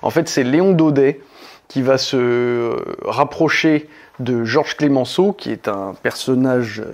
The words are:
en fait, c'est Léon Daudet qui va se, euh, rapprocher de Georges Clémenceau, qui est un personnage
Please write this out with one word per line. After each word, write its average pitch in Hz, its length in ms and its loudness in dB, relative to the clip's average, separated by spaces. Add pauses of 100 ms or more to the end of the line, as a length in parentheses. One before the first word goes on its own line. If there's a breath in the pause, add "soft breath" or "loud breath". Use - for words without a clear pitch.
en - 80 -2
fait, 160 180 0
c'est - 140 -2
Léon 165 300 2
Daudet 147 480 4 (480 loud breath)
qui 135 120 -4
va 131 160 4
se, - 200 -2
euh, 120 600 0 (280)
rapprocher 147 840 0 (300 loud breath)
de 120 240 -2
Georges 127 340 -2
Clémenceau, 143 560 0
qui - 200 -6
est - 160 -8
un 98 340 -6
personnage 123 800 -2 (120)